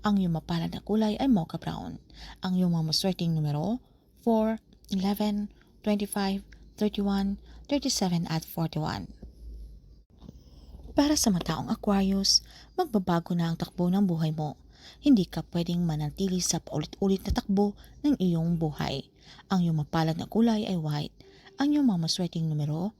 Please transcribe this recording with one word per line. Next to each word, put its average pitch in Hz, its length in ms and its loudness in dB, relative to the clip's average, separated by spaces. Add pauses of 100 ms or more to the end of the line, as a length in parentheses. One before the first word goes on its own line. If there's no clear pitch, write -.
Ang 208 160 2
iyong 175 160 0
mapalad 170 400 -4
na - 80 -12
kulay 214 400 0
ay 269 80 2
mocha 170 320 2
brown. - 400 -8 (400)
Ang 185 160 0
iyong 180 160 2
mga 160 160 0
maswerteng 170 480 0
numero, 151 400 0 (420)
four, 220 380 2 (340)
eleven, 208 560 0 (320)
twenty-five, 202 640 -2 (320)
thirty-one, 202 640 0 (320)
thirty-seven 196 560 0
at 160 160 -2
forty-one. - 640 -4 (1800)
Para 294 240 4
sa 226 160 4
mga 170 240 0
taong - 160 -4
Aquarius, 196 720 2 (320)
magbabago 190 560 0
na 170 160 2
ang 165 80 -2
takbo - 320 -2
ng 196 160 4
buhay 160 320 0
mo. 151 240 -6 (400)
Hindi 233 240 6
ka - 240 -6
pwedeng 175 400 0
manatili 165 560 -2
sa 160 160 0
paulit-ulit 190 640 -2
na 202 80 -2
takbo 202 400 2 (320)
ng 294 160 2
iyong 170 400 2
buhay. 147 480 -4 (400)
Ang 180 160 2
iyong 160 160 0
mapalad 160 400 0
na - 80 -8
kulay 220 400 2
ay 185 80 -2
white. 151 400 -4 (400)
Ang 285 160 2
iyong 285 160 4
mga 175 160 2
maswerteng 165 400 -2
numero 156 560 -2